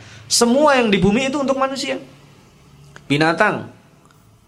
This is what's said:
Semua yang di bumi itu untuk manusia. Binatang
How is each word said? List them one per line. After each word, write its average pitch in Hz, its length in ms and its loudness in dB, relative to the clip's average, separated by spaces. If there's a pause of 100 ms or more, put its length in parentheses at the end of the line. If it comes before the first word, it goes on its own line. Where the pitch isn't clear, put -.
(280)
Semua 269 480 2
yang 233 160 2
di 196 80 2
bumi 233 320 0
itu 294 80 -4
untuk 269 160 -2
manusia. 269 400 -4 (1120)
Binatang 156 640 -2 (760)